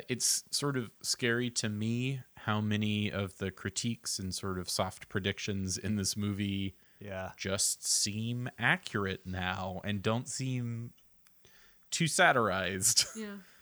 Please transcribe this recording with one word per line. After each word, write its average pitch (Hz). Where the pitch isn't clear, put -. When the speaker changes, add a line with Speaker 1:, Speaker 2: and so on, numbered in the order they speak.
Speaker 1:
it's -
sort 143
of 113
scary 120
to -
me 120
how 107
many 107
of 98
the 95
critiques -
and 95
sort 95
of 85
soft -
predictions 95
in 104
this 95
movie 98
Speaker 2:
Yeah. 95
Speaker 1:
just -
seem 117
accurate 113
now 92
and 101
don't 113
seem 120
too -
satirized. 98
<laughs> -
Speaker 3:
Yeah. 208